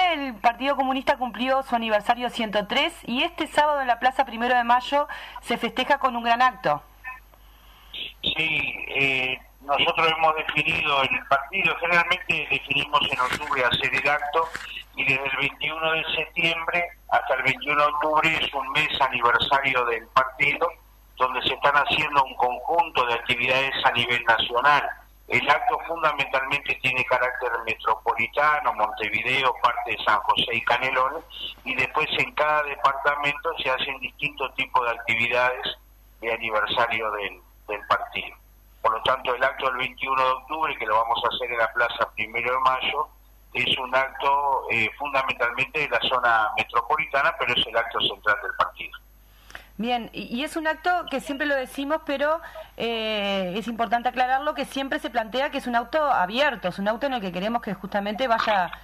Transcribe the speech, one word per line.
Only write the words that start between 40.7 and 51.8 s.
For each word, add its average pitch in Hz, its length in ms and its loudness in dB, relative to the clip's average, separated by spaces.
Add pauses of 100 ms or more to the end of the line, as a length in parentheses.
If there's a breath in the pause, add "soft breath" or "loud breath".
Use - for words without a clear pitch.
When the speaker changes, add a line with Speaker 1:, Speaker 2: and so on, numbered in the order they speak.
Speaker 2:
que 117 80 -6
lo 107 100 2
vamos 117 280 2
a 113 100 0
hacer 123 160 -4
en 120 100 -2
la 113 120 2
Plaza 117 420 0
Primero 113 380 -4
de 131 80 0
Mayo, 131 480 0 (460)
es 123 240 0
un 127 180 -2
acto, 139 760 2
eh, 110 280 0
fundamentalmente 131 840 -2
de 143 80 0
la 120 120 0 (100)
zona 117 480 4
metropolitana, 143 840 0
pero 123 140 0
es 117 140 0
el 113 100 -4
acto 117 240 0
central 104 400 0
del 98 160 -6
partido. - 420 -4 (800 loud breath)
Speaker 1:
Bien, 233 360 -2
y, 208 100 -8 (120)
y 254 80 -2
es 311 140 -6
un 311 100 -2
acto 320 420 0
que 269 100 -2
siempre 285 280 -4
lo 285 80 2
decimos, 277 500 -2